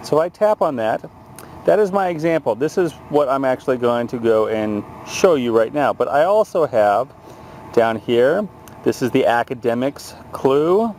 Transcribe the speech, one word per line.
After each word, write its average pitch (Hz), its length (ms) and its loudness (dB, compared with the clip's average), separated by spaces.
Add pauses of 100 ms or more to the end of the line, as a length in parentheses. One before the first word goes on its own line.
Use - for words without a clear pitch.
So 151 160 0
I 175 100 0
tap 208 320 0
on 160 140 -2
that. 113 340 -4 (560)
That 170 140 4
is 202 120 0
my 190 180 -2
example. 160 440 -2
This 135 240 -4
is 175 140 0 (180)
what 147 180 2
I'm 135 160 0
actually 127 340 0
going 120 300 0
to 123 120 -8
go 113 280 2
and 107 360 -2 (240)
show - 260 2
you 120 240 0
right 113 160 0
now. 135 200 0
But - 160 -2
I 143 160 2
also 190 420 0
have 110 440 2 (640)
down 113 240 2
here, 135 500 2 (360)
this - 180 -2
is 127 80 0
the 131 160 2
academics 120 880 -2 (180)
clue. 170 680 2